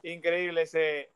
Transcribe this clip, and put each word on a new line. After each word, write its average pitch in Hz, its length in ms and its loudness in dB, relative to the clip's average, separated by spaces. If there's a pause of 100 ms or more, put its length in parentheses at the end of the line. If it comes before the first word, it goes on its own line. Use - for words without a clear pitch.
Increíble 170 580 0
ese, 156 540 0